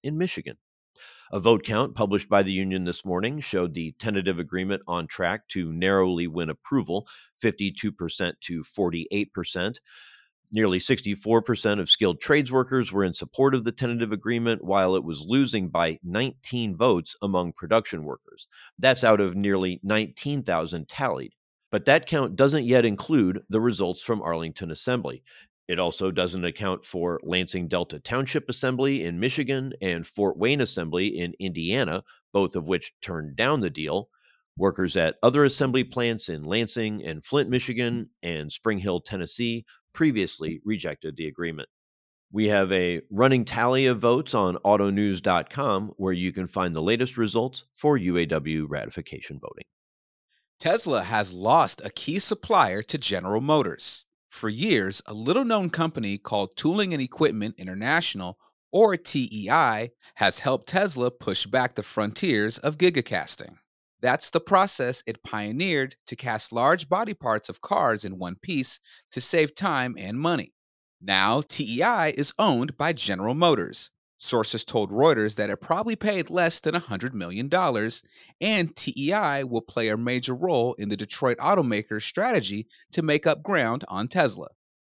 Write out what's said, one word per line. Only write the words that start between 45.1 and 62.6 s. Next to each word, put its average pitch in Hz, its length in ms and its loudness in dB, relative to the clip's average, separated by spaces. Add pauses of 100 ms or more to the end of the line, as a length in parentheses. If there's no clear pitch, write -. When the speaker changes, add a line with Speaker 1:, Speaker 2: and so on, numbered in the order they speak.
Speaker 1:
dot 87 260 2
com, 107 480 -2
where 92 160 0
you 90 180 -2
can 92 160 -6
find 90 280 -2
the 78 80 -2
latest 120 340 0
results 113 560 0
for 147 240 2
U 90 220 2
A 85 80 2
W 78 400 -2
ratification 69 760 -10
voting. - 240 -16 (920)
Speaker 2:
Tesla 165 440 2
has 101 300 0
lost 117 500 4
a 101 60 -8
key 160 300 -4
supplier 131 640 2
to - 160 -6
General 98 420 -2
Motors. 139 640 0 (260)
For - 180 -6
years, 110 580 0
a 104 80 -10
little-known 190 560 0
company 117 480 -4
called 101 380 -4
Tooling 185 360 0
and 143 80 -2
Equipment 113 560 0
International, 98 800 -2 (360)
or 196 240 6
T 135 340 -2
E 104 180 -8
I, 120 420 2 (260)
has 98 240 2
helped - 280 0
Tesla 147 440 0
push - 340 -4
back 123 300 0
the 104 80 -4
frontiers 107 720 0
of 151 180 -2